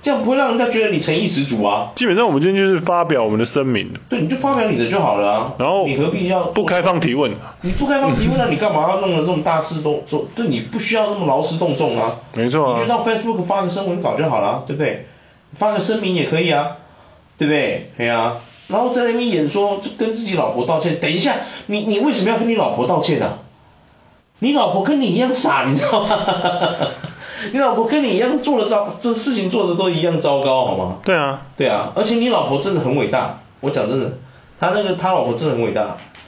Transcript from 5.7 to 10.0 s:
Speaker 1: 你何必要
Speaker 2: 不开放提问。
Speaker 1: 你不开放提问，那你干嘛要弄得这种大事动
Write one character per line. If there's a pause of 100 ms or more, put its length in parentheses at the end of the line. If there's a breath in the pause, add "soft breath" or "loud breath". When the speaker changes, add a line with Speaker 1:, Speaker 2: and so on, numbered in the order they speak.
Speaker 1:
你
何
必
要
Speaker 2:
不
开
放
提
问。 (300 loud breath)
Speaker 1:
你
不
开
放
提
问，
那
你
干
嘛
要
弄
得
这
种
大
事
动